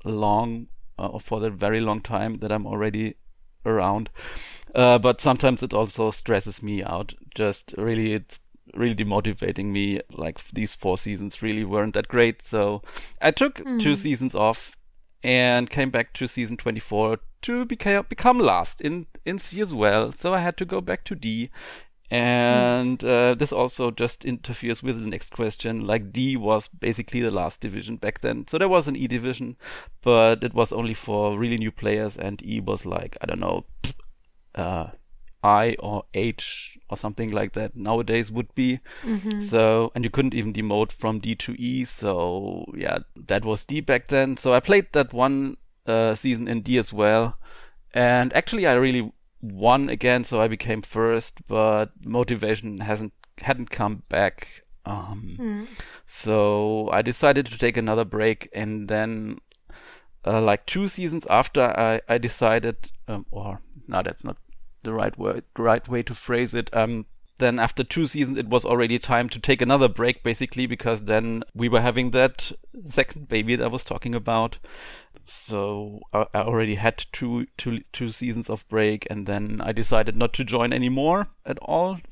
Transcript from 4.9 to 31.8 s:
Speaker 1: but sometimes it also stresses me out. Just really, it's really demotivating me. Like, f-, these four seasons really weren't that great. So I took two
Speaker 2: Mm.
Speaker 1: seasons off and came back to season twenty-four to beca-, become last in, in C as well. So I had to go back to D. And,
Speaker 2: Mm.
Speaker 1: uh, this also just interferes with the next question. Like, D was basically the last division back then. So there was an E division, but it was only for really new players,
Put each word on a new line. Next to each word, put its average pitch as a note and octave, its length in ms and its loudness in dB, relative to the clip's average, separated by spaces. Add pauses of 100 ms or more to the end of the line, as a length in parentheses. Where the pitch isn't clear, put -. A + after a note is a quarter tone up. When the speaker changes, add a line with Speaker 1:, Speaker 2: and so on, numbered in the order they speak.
Speaker 1:
but A#2+ 220 4
sometimes C3 420 4
it B2+ 100 -4
also A2 380 0
stresses G#2 520 -2
me G2+ 200 -4
out. G2 320 -6 (200)
Just - 440 -2
really, A2 340 0
it's - 280 -6 (340)
really A#2 200 0
demotivating G2+ 720 -2
me. G2+ 340 -2 (120)
Like, E2 260 -6
f-, - 140 -18
these G#2+ 240 -4
four F#2+ 220 0
seasons G2+ 440 -6
really A2 220 -2
weren't G#2 300 0
that G#2 140 -2
great. A#2 340 4
So G#2 400 0 (380)
I D3+ 120 4
took C4+ 240 2
two A3+ 380 0
Speaker 2:
Mm. - 20 0
Speaker 1:
seasons C3 380 -2
off G#2+ 420 0 (480)
and B2 440 4
came C3+ 220 0
back A#2 240 0
to C3 140 -6
season A#2 280 -4
twenty-four A2 640 0 (240)
to A#3+ 240 -2
beca-, G3+ 420 0
become B3 300 4
last G2 420 2
in, D#3+ 260 -4 (180)
in F#3 160 -4
C F#3 200 -6
as F3+ 140 -4
well. A2 380 4
So F3 220 -4
I F#3 40 2
had F3 200 -2
to F#3+ 60 -4
go F#3 160 -4
back F#3 260 -4
to F#3+ 100 -8
D. A#2 340 -4 (640)
And, B2 880 4
Speaker 2:
Mm. A2 80 -2
Speaker 1:
uh, B2 260 6
this C#3 180 -2
also B2 380 0
just A#2+ 340 -4
interferes A#2+ 580 -6
with B2 180 -4
the G#2+ 80 -8
next - 220 -10
question. A2+ 560 -4
Like, G2+ 260 -2
D B2+ 240 0
was G#2+ 320 0
basically A#2 540 -4
the A2+ 80 0
last F#2 300 -4
division G#2+ 360 -8
back - 240 -4
then. A#2 280 -4
So - 100 -2
there G3 100 2
was F3 200 4
an C#3 80 -2
E C3 100 -2
division, B2 500 -6 (460)
but A2+ 420 8
it A#2+ 100 -2
was A2+ 180 2
only A2 220 -2
for G#2 440 -2
really A#2 180 0
new A2 160 -2
players, G#2+ 440 -2